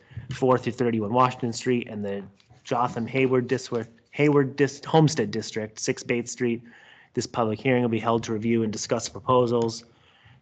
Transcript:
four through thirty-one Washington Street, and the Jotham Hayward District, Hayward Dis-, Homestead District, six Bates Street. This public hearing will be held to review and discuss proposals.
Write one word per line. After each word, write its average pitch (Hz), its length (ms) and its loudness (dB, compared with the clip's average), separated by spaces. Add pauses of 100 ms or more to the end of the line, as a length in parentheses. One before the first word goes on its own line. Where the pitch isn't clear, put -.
(340)
four 127 240 4
through 113 160 -2
thirty-one 113 380 0
Washington 123 400 2
Street, 120 380 -2
and 104 160 -8
the 98 180 -6 (400)
Jotham 120 440 -2
Hayward 127 400 2
District, 120 420 -4 (220)
Hayward 143 440 2
Dis-, - 300 0
Homestead 139 460 4
District, 107 480 -6
six - 240 -4
Bates 120 300 -2
Street. 120 280 -2 (520)
This 120 140 -4
public 110 320 -2
hearing 127 220 2
will 120 80 2
be 110 100 0
held 117 260 0
to 117 80 -4
review 113 300 2
and 107 80 -2
discuss 117 380 -4
proposals. 120 720 0 (580)